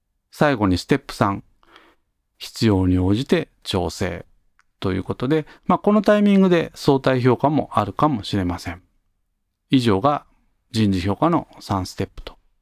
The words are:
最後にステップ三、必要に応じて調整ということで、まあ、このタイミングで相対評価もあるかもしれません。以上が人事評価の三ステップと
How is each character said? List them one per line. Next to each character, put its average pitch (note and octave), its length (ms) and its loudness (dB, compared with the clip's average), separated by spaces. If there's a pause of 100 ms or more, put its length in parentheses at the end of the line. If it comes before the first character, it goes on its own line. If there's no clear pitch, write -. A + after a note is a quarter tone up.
(320)
最 D3 240 2
後 G#2 120 0
に F#2 100 2
ス - 80 -6
テ D3 100 2
ッ C3+ 40 0
プ - 140 -16
三、 G2+ 300 -2 (920)
必 - 300 -4
要 F#2 200 2
に F2+ 120 2
応 F#2 140 2
じ B2 140 -2
て E3 220 0 (140)
調 F2+ 260 -4
整 E2+ 360 -8 (540)
と F#2+ 140 -4
い F#2 60 -4
う F#2 40 -6
こ - 120 -8
と B2+ 120 -8
で、 D3+ 180 -2 (200)
ま F3+ 120 0
あ、 - 20 -2
こ G#3 140 0
の G#3+ 80 2
タ G#3 180 2
イ - 20 0
ミ G3+ 140 4
ン G3 60 4
グ F#3+ 80 4
で E3+ 260 0
相 C#3 240 2
対 C3 220 0
評 B2 160 4
価 C#3 120 0
も D3 240 -2
あ G#2+ 100 2
る G#2 100 -8
か D3+ 160 0
も G#2+ 140 -4
し - 120 -6
れ F#2+ 100 0
ま F2 140 -6
せ - 120 -10
ん。 F2 100 -14 (880)
以 C3+ 100 4
上 G#2+ 220 0
が C#3+ 240 -2 (460)
人 A2 200 0
事 F#2 100 -2
評 G2 140 -2
価 D#3 140 0
の E3 180 -2 (120)
三 F#2+ 260 -4
ス - 100 -14
テ G2 100 -4
ッ - 100 -10
プ - 60 -16
と - 140 -16 (260)